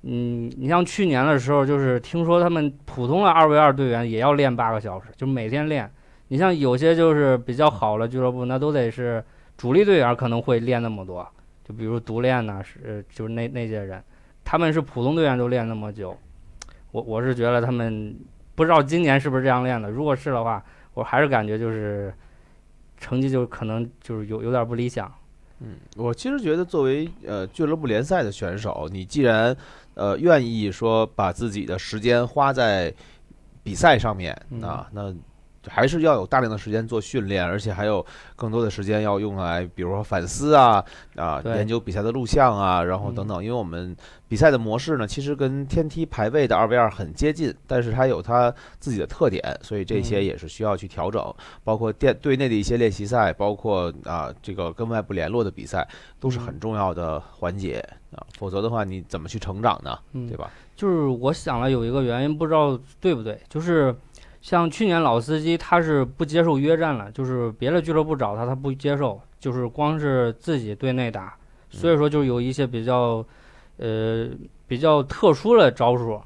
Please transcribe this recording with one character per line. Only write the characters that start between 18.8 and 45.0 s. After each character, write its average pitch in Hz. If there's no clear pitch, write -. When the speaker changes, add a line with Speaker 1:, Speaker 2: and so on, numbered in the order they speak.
Speaker 1:
今 160
年 139
是 139
不 131
是 131
这 135
样 123
练 123
的， 104
如 120
果 147
是 135
的 120
话， 113
我 117
还 123
是 147
感 120
觉 107
就 113
是 104
成 -
绩 135
就 131
可 -
能 113
就 113
是 104
有， 110
有 117
点 123
不 120
理 120
想。 110
Speaker 2:
嗯， 107
我 117
其 247
实 285
觉 160
得 175
作 170
为， 147
呃， 98
俱 156
乐 151
部 156
联 113
赛 170
的 107
选 95
手， 95
你 95
既 139
然， 120
呃， 101
愿 156
意 110
说 110
把 101
自 117
己 101
的 95
时 -
间 120
花 139
在 101
比 104
赛 143
上 107
面， 87
Speaker 1:
嗯。 117
Speaker 2:
啊， 87
那 98
还 117
是 156
要 156
有 95
大 131
量 117
的 107
时 104
间 110
做 113
训 110
练， 95
而 87
且 107
还 98
有 104
更 113
多 117
的 107
时 98
间 107
要 101
用 104
来， 87
比 -
如 87
说 101
反 95
思 147
啊， 120
啊， 78
Speaker 1:
对。 113
Speaker 2:
研 104
究 117
比 110
赛 104
的 113
录 127
像 127
啊， 92
然 92
后 101
等 104
等。 92
Speaker 1:
嗯。 -
Speaker 2:
因 107
为 120
我 113
们 87
比 113
赛 147
的 131
模 110
式 151
呢， 110